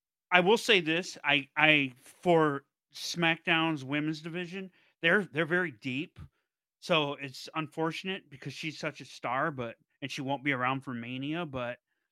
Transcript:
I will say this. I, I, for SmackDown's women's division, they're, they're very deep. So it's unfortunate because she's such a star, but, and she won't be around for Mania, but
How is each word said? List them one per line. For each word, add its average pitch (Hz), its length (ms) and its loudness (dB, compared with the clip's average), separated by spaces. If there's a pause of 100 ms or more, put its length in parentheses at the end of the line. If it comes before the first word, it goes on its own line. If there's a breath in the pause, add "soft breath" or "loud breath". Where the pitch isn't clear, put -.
(320)
I 180 100 8
will 202 160 6
say 214 240 4
this. 165 420 -2
I, 143 240 2 (100)
I, 151 360 6 (280)
for 156 420 4 (300)
SmackDown's 165 920 0
women's 147 380 -2
division, 175 480 -10 (320)
they're, 175 320 4
they're 156 120 0
very 170 360 0
deep. 135 380 -6 (640)
So 147 380 2
it's 135 360 -12
unfortunate 160 760 -4
because 139 240 -12
she's 156 240 -8
such 151 240 -8
a 135 40 -16
star, 135 440 -2
but, 127 280 -6 (260)
and 131 80 -6
she 156 100 -8
won't 135 220 -4
be 147 80 0
around 131 300 0
for 135 120 -8
Mania, 131 520 -6
but 123 320 -6 (340)